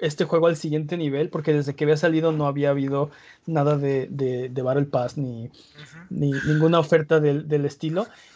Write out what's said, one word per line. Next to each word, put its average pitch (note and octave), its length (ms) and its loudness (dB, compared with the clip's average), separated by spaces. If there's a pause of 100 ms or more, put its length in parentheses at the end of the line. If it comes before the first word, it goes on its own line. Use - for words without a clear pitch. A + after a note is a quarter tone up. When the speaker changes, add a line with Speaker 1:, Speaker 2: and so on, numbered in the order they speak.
Speaker 1:
este E3 240 -2
juego E3 240 4
al E3 80 2
siguiente D#3 400 -4
nivel, D3+ 320 -2
porque D#3 240 0
desde C#3+ 240 0
que D#3 80 -2
había D3+ 120 4
salido D#3+ 360 2
no D3+ 160 0
había C#3+ 220 0
habido C#3 420 0 (340)
nada D3+ 300 2
de, C#3 340 0
de, C3 380 -4
de B2+ 140 -6
Battle C#3 240 0
Pass B2 300 -2
ni, B2 300 -6
Speaker 2:
Ujú. - 520 -20 (120)
Speaker 1:
ni C#3+ 220 -2
ninguna D#3 480 2
oferta D#3 400 2
del, D3+ 260 0
del D3 180 0
estilo. D#3+ 440 -4 (280)